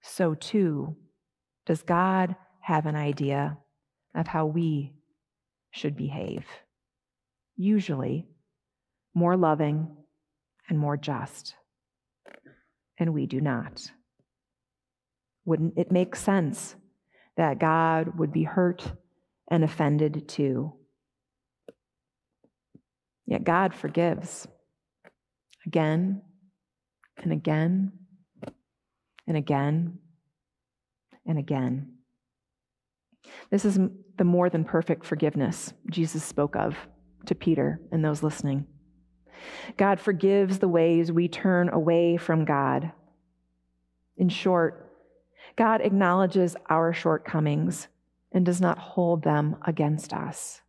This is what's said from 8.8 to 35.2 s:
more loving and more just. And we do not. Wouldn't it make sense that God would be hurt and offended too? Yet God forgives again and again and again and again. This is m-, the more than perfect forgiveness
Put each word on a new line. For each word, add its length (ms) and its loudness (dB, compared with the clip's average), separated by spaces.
more 220 4
loving 600 0
and 100 0
more 180 -2
just. 580 -10
And 160 0
we 120 -2
do 140 -4
not. 500 -4
Wouldn't 320 0
it 120 0
make 260 2
sense 580 -2
that 220 0
God 600 2
would 140 -2
be 120 0
hurt 480 -2
and 140 4
offended 640 0
too? 460 -4
Yet 180 -4
God 300 2
forgives 720 -4
again 540 0
and 160 -4
again 600 0
and 100 -2
again 640 0
and 120 -2
again. 540 -4
This 140 0
is 140 4
m-, 260 0
the 80 2
more 260 4
than 140 0
perfect 400 0
forgiveness 680 -2